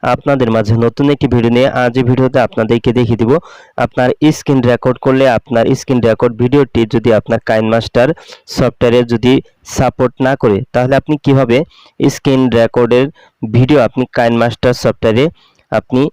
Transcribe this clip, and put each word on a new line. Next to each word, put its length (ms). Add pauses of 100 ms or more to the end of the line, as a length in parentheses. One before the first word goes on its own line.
(140)
আপনাদের 420
মাঝে 180 (100)
নতুন 300
একটি 200
ভিডিও 220
নিয়ে। 120 (140)
আজ 180
এই 100
ভিডিওতে 360
আপনাদেরকে 520
দেখিয়ে 240
দিব 100 (520)
আপনার 240 (280)
স্ক্রিন 240 (100)
রেকর্ড 340
করলে 200 (140)
আপনার 260 (140)
স্ক্রিন 300
রেকর্ড 240 (100)
ভিডিওটি 380 (140)
যদি 240
আপনার 220 (100)
কাইনমাস্টার 580 (480)
সফটওয়্যারে 440 (120)
যদি 200 (440)
সাপোর্ট 360 (140)
না 60 (100)
করে, 140 (180)
তাহলে 260
আপনি 140 (100)
কিভাবে 320 (580)
স্ক্রিন 280 (160)
রেকর্ডের 480 (500)
ভিডিও 300
আপনি 160 (160)
কাইনমাস্টার 640
সফটওয়্যারে 420 (540)
আপনি 220 (120)